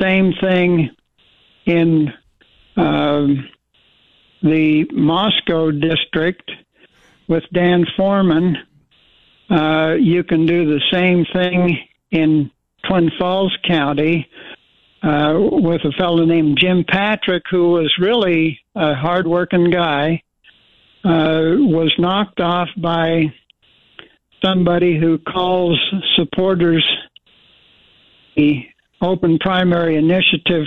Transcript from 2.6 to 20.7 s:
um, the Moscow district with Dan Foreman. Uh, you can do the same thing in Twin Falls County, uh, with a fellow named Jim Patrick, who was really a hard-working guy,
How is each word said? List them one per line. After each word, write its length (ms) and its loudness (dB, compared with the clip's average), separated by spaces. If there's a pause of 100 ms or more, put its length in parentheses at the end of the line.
um, 720 0 (920)
the 520 2
Moscow 800 0
district 760 -2 (760)
with 160 -2 (100)
Dan 320 2 (120)
Foreman. 600 0 (920)
Uh, 480 0
you 240 2
can 240 0
do 200 2
the 140 0 (120)
same 400 2
thing 440 0 (360)
in 380 0 (360)
Twin 320 2
Falls 380 -2 (100)
County, 600 -2 (760)
uh, 360 0
with 460 0
a 140 -2
fellow 260 2
named 320 2
Jim 300 2
Patrick, 640 -2
who 200 2
was 280 0
really 640 0 (160)
a 180 0
hard-working 760 0
guy, 520 -2 (840)